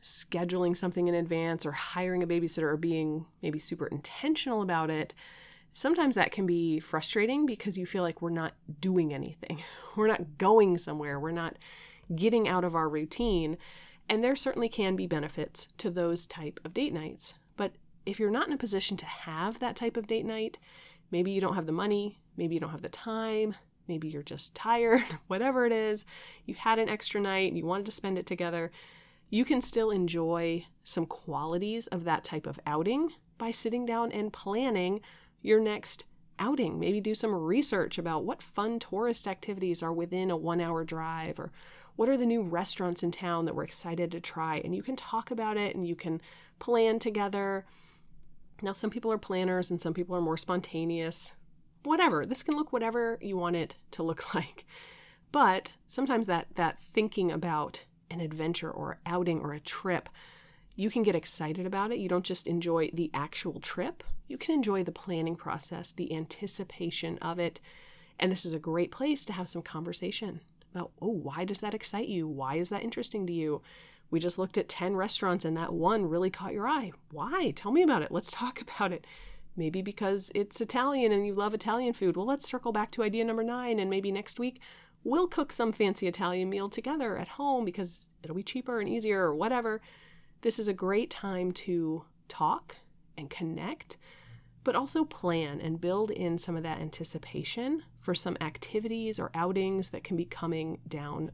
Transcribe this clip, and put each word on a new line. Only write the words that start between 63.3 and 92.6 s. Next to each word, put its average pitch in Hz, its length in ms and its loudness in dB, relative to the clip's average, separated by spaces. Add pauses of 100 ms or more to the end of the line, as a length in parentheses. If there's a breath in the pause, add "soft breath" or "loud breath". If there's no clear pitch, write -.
trip. - 440 -6 (240)
You 269 80 -8
can - 180 0
enjoy 202 300 4
the 170 80 -6
planning 165 420 -2
process, - 560 -6
the - 240 -4
anticipation 170 1040 -6
of 170 200 -4
it. 170 220 -2 (600 loud breath)
And 185 100 4
this 185 140 0
is 170 80 -2
a 160 60 -2
great 165 320 0
place 277 340 0
to - 80 -8
have 180 160 -6
some 170 140 -6
conversation 170 800 -6 (320)
about, - 280 -8
"Oh, 180 80 -2
why 170 360 -4
does 196 160 -4
that 214 140 -4
excite 202 340 -4
you? 170 200 -2
Why 139 280 -2
is 175 120 0
that 202 140 -2
interesting 226 440 -2
to 175 60 -2
you? 156 300 0 (480 loud breath)
We 165 100 2
just 175 180 -2
looked 185 200 0
at - 100 0
ten 190 280 -2
restaurants 185 480 0
and 165 120 0
that 165 160 -2
one 180 340 4
really 175 240 2
caught 185 220 -8
your 208 160 -2
eye. 262 240 0 (180)
Why? 240 460 0
Tell 202 160 -2
me 330 100 8
about 262 200 6
it. - 100 -4
Let's - 180 -2
talk - 300 -4
about 196 320 -2
it." 165 140 -8 (520 loud breath)
Maybe 170 220 0
because 196 540 -2
it's 202 260 -2
Italian 247 520 2
and 202 140 4
you 202 80 -2
love 208 200 0
Italian 233 400 0
food. 180 200 2
Well, 180 120 -2
let's 269 200 0
circle 247 260 -2
back 208 200 0
to 240 100 -2
idea 220 220 2
number 226 180 0
nine, 240 360 0
and 190 100 2
maybe 196 240 0
next 196 260 -4
week 247 220 -4 (420 loud breath)
we'll 311 240 4
cook 339 240 0
some 226 220 2
fancy 202 340 2
Italian 185 440 0
meal 196 180 -2
together 240 480 -2
at 175 120 -6
home 277 360 0
because 175 420 -6 (160)
it'll 156 140 -6
be 196 60 -4
cheaper 247 380 -4
and 202 80 -2
easier 214 340 2
or 160 120 4
whatever. 220 460 0 (600 loud breath)
This 226 160 4
is 214 100 0
a 196 60 2
great 196 360 0
time 185 420 -4
to 165 520 -2 (240)
talk - 480 0 (400)